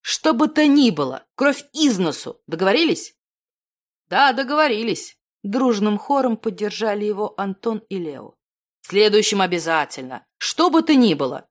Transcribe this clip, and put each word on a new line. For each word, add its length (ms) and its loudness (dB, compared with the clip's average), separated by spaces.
Что 340 -2
бы 140 2
то 180 2
ни 240 6
было, 340 -6
кровь 360 0
из 280 0
носу. 480 -4
Договорились? 680 0
Да, 240 4
договорились. 840 -2
Дружным 540 0
хором 400 0
поддержали 720 -4
его 340 -4
Антон 380 -4
и 100 -8
Лео. 360 -12
Следующим 580 0
обязательно. 840 -4
Что 320 0
бы 140 4
то 120 2
ни 200 6
было 360 -6